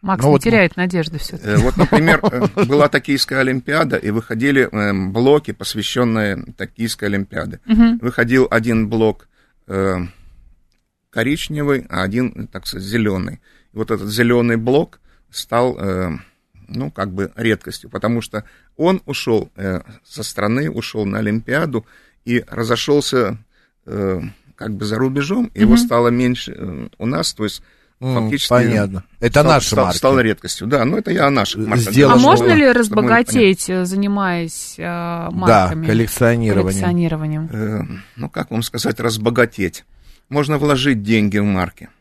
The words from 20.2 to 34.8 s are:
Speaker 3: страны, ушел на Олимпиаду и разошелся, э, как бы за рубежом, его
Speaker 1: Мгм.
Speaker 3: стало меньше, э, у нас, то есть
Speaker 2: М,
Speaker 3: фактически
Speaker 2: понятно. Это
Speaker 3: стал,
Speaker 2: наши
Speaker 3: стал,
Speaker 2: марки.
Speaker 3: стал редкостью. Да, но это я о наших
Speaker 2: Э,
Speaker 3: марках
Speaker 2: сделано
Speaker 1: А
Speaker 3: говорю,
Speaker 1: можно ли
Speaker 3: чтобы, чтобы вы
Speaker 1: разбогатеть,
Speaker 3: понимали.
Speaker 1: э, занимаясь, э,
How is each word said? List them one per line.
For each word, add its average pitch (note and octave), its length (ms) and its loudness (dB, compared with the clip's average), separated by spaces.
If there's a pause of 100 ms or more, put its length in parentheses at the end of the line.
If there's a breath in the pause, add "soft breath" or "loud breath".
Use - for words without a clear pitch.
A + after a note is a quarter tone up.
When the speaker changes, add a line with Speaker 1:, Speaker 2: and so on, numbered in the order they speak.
Speaker 3:
страны, A#2 460 -2
ушел A2+ 360 -6
на G2+ 140 -4
Олимпиаду A#2 680 -2 (400 soft breath)
и A#2+ 220 -2
разошелся, A#2 880 0 (480)
э, G2 360 -4 (340 soft breath)
как G#2+ 200 -8
бы G2 100 -6
за G#2+ 120 -4
рубежом, C#3+ 580 -2
его G#3+ 180 6
Speaker 1:
Мгм. A#3 40 8
Speaker 3:
стало A#2+ 320 4
меньше, B2 460 -2
э, C#2+ 320 -10 (100)
у - 80 -8
нас, D#3 280 -2
то G#2+ 100 -6
есть - 200 -6 (380)
Speaker 2:
М, B2+ 120 -4
Speaker 3:
фактически A#2 360 -2
Speaker 2:
понятно. G#2+ 540 2 (160)
Это A#2+ 220 2
Speaker 3:
стал, - 40 6
Speaker 2:
наши D3+ 220 4
Speaker 3:
стал, A#2 180 2
Speaker 2:
марки. - 120 0
Speaker 3:
стал C3+ 240 4
редкостью. G#2 460 -2
Да, A#2+ 180 2
но D3 140 0
это - 120 -4
я D3+ 160 2
о - 40 4
наших G#2+ 340 -2
Speaker 2:
Э, - 20 -4
Speaker 3:
марках A2 240 0
Speaker 2:
сделано C3+ 220 6
Speaker 1:
А A#3+ 40 8
Speaker 3:
говорю, C4 120 8
Speaker 1:
можно F4+ 240 4
ли D4+ 100 6
Speaker 3:
чтобы, A#3+ 220 4
чтобы G#3 160 0
вы B3 80 2
Speaker 1:
разбогатеть, A3+ 560 4
Speaker 3:
понимали. F#3 160 -2
Speaker 1:
э, F3+ 40 0
занимаясь, F#3+ 920 -4
э, E3 60 -12